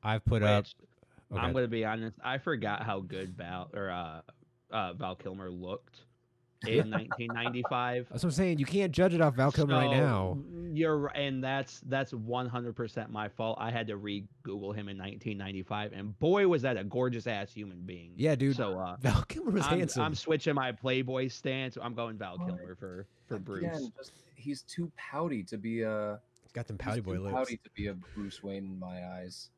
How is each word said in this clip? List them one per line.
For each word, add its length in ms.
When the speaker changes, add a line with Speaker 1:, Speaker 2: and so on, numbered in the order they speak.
Speaker 1:
I've 200
put 200
up 220
Speaker 2:
Which, 100
I'm 60
Speaker 1:
okay. 80
Speaker 2:
gonna 140
be 180
honest, 380
I 140
forgot 460
how 160
good 360
Val, 380
or, 160
uh, 320
uh, 220
Val 220
Kilmer 340
looked 520
Speaker 1:
<laughs> 60
Speaker 2:
in 220
nineteen 440
ninety-five. 800
Speaker 1:
That's 120
what 60
I'm 40
saying. 260
You 60
can't 260
judge 220
it 80
off 140
Val 160
Kilmer 240
right 160
Speaker 2:
So, 60
Speaker 1:
now. 400
Speaker 2:
you're 240
ri-, 180
and 260
that's, 460
that's 260
one 340
hundred 280
percent 360
my 180
fault. 320
I 100
had 160
to 80
re-Google 760
him 160
in 80
nineteen 400
ninety-five, 560
and 260
boy, 300
was 140
that 120
a 80
gorgeous-ass 680
human 320
being. 320
Speaker 1:
Yeah, 180
dude. 220
Speaker 2:
So, 200
uh, 220
Speaker 1:
Val 300
Kilmer 220
was 160
Speaker 2:
I'm, 120
Speaker 1:
handsome. 240
Speaker 2:
I'm 120
switching 380
my 200
Playboy 560
stance. 520
I'm 120
going 240
Val 200
Speaker 3:
What? 100
Speaker 2:
Kilmer 280
for, 320
for 100
Speaker 3:
Again, 60
Speaker 2:
Bruce. 540
Speaker 3:
just, 140
he's 280
too 340
pouty 460
to 140
be 260
a 360
Speaker 1:
He's 80
got 160
them 100
Speaker 3:
he's 80
Speaker 1:
pouty 160
boy 140
Speaker 3:
too 60
Speaker 1:
lips. 140
Speaker 3:
pouty 280
to 100
be 140
a 60
Bruce 500
Wayne 220
in 140
my 280
eyes. 500